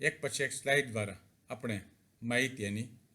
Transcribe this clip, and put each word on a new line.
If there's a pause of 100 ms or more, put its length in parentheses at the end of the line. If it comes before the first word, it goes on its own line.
એક
પછી
એક
સ્લાઇડ
દ્વારા (340)
આપણે (400)
માહિતી
એની (260)